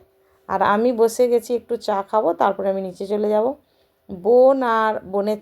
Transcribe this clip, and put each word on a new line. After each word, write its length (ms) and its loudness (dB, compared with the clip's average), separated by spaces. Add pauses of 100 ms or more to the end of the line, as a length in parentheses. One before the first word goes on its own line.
(480)
আর 140 -2
আমি 300 2
বসে 360 2
গেছি 260 0
একটু 220 -6
চা 340 -4
খাবো, 220 0
তারপরে 380 0
আমি 100 -4
নিচে 260 -10
চলে 220 -2
যাব। 260 0 (560)
বোন 520 4
আর 420 0
বোনের 380 -2